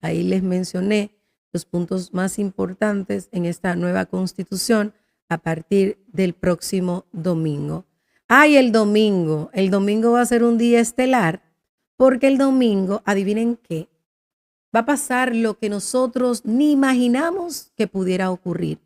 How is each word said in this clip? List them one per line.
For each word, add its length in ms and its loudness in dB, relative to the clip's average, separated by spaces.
Ahí 220 -4
les 200 0
mencioné 720 -2
los 120 -6
puntos 500 -6
más 240 -4
importantes 960 -4
en 120 -4
esta 320 -4
nueva 300 -2
constitución 880 -2
a 100 -4
partir 600 -2
del 260 -2
próximo 800 -2
domingo. 720 -4
Ay, 280 6
el 160 4
domingo, 800 2
el 180 0
domingo 420 2
va 100 4
a 40 2
ser 160 0
un 140 2
día 240 4
estelar, 640 0
porque 320 4
el 100 4
domingo, 680 2
adivinen 520 0
qué, 320 -10
va 60 2
a 60 -2
pasar 500 -2
lo 220 0
que 100 -4
nosotros 760 -2
ni 280 2
imaginamos 1040 0
que 100 0
pudiera 440 -2
ocurrir. 560 -6